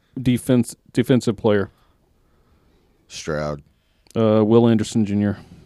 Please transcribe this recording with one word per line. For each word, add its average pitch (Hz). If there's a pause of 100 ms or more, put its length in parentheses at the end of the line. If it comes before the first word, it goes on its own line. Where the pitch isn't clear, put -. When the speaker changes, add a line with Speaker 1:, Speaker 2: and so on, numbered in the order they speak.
(200)
Speaker 1:
defense, 123 (160)
defensive 120
player. 104 (1400)
Speaker 2:
Stroud. 76 (540)
Speaker 1:
Uh, 110
Will 117
Anderson 110
Junior. 101 (280)